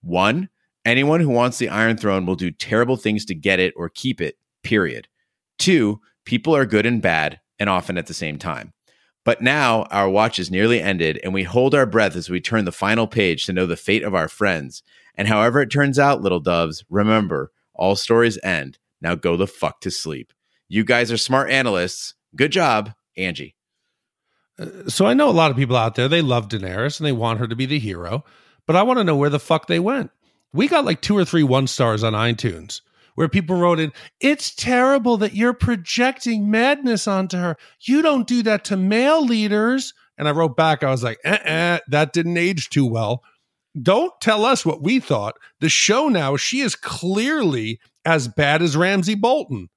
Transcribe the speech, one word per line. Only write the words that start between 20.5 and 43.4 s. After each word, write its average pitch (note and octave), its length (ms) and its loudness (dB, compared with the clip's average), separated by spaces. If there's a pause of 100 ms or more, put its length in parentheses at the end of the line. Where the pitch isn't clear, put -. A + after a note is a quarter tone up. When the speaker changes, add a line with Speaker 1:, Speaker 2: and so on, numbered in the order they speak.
Speaker 1:
You G#2+ 160 0
guys A#2+ 260 2
are A#2 80 -2
smart C3 320 0
analysts. G#2+ 680 -2 (200)
Good - 160 0
job, A#2 400 0 (240)
Angie. F2 400 -8 (1040)
Speaker 2:
Uh, F#3 300 -12
so - 160 0
I A3+ 80 2
know C#4+ 160 4
a - 20 2
lot D#3+ 200 4
of B2 40 -4
people B2+ 220 0
out A2 180 0
there, B2+ 140 0
they E3+ 120 2
love A#2+ 280 -2
Daenerys G#2 500 -6
and D3+ 80 -4
they C#3 60 -2
want A2+ 260 -2
her A#2+ 80 -4
to A2+ 80 -6
be C3 100 -4
the C#3+ 140 -2
hero, G2 460 -8 (420)
but D#3+ 80 2
I F#3+ 80 4
wanna B3 220 2
know D#3+ 100 2
where C#3+ 140 2
the C#3+ 100 0
fuck - 280 -2
they E3+ 120 0
went. A3+ 320 -4 (400)
We B3+ 160 0
got, D#4+ 160 2
like, E3 180 -2
two G#3 160 2
or F#3 60 4
three E3 200 2
one C3 240 2
stars A2 360 0
on A2+ 80 0
iTunes G#2+ 720 -4 (340)
where D#3+ 140 0
people F#3 260 0
wrote F3 240 2
in, D#3 140 -4 (260)
"It's - 360 0
terrible B3 640 2
that G3 180 -2
you're A#3+ 180 2
projecting A#3 960 -2
madness B3 580 0
onto F#3+ 300 -2
her. F3 200 -2 (220)
You C#4 220 2
don't C#4+ 260 2
do B3 160 0
that G#3 220 0
to G3+ 120 -2
male A#3+ 460 2
leaders." A3+ 720 0 (240)
And D3 100 -2
I D3 40 0
wrote D#3 240 0
back, D#3+ 280 2
I C#3 60 2
was B2 140 0
like, A#2 200 -6
"Uh-uh, E3+ 640 0
that D3 260 0
didn't E3+ 240 0
age E3+ 320 -2
too C#3 180 2
well. A2+ 360 -2 (560)